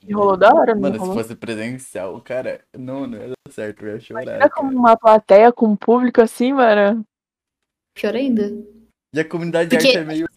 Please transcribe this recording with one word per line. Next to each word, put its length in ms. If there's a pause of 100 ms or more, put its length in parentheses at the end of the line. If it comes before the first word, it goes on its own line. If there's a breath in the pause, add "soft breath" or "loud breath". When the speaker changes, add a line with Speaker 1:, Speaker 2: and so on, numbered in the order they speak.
Speaker 1:
E 100
rolou 240
da 160
hora, 220
não 80
Speaker 2:
Mano, 140
se 40
Speaker 1:
rolou? 140
Speaker 2:
fosse 220
presencial, 840
cara, 440 (100)
não, 300
não 140
ia 80
dar 240
certo, 340
eu 80
ia 60
chorar, 240
Speaker 1:
Imagina 260
como 200
Speaker 2:
cara. 100
Speaker 1:
uma 180
plateia 560
com 140
um 80
público 460
assim, 320
mano. 520 (880)
Speaker 3:
Pior 220
ainda. 300 (680)
Speaker 2:
E 60
a 100
comunidade 400
de 80
Speaker 3:
Porque 180
Speaker 2:
arte 40
é 40
meio, 340